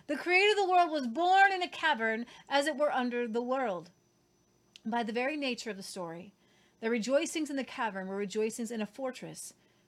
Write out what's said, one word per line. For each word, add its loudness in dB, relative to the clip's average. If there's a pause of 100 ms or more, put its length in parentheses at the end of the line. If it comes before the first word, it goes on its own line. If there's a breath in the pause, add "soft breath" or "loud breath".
the -2
creator 4
of 2
the 2
world 6
was -2
born 6
in -2
a -2
cavern, 0 (240 loud breath)
as 2
it 0
were 2
under 0
the -2
world. -2 (920)
By -2
the -6
very -2
nature -4
of -8
the -12
story, -10 (480 soft breath)
the -2
rejoicings 0
in -6
the -2
cavern -6
were -4
rejoicings -4
in -4
a -4
fortress -10 (340 soft breath)